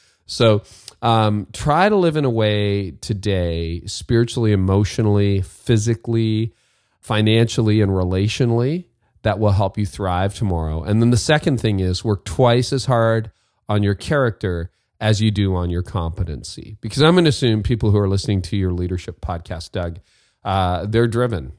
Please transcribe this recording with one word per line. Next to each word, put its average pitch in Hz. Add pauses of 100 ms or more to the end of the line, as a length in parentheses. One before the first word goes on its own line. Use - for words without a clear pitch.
(240)
So, 107 (400)
um, 107
try 160
to 214
live 170
in 151
a 127
way 104 (100)
today, 87
spiritually, 117
emotionally, 101
physically, 113 (480)
financially, 110
and 101
relationally, 117 (380)
that 101
will 107
help 98
you 107
thrive 92
tomorrow. 82
And 104
then 120
the 120
second 151
thing 104
is 90
work 107
twice 120
as 135
hard 113 (380)
on 104
your 101
character 98 (300)
as 107
you 110
do 98
on 87
your 87
competency. 82
Because 113
I'm 160
gonna 175
assume 110
people 113
who 104
are 101
listening 98
to -
your 92
leadership 90
podcast, 85
Doug, 85 (460)
uh, 92
they're 110
driven, 110